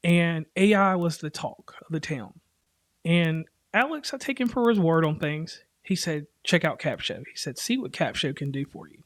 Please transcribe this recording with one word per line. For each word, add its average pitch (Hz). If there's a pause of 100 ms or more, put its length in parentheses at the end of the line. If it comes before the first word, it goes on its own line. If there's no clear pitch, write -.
And 170 (100)
A 202
I 196
was 170
the 151
talk -
of -
the 160
town. 135 (640)
And 165 (280)
Alex, 277
I 269
take 262
him 247
for 233
his 220
word 165
on 156
things. 151 (180)
He -
said, 151 (160)
"Check 170
out 156
Capsho." -
He -
said, 127
"See -
what 233
Capsho 139
can 139
do 139
for -
you." 76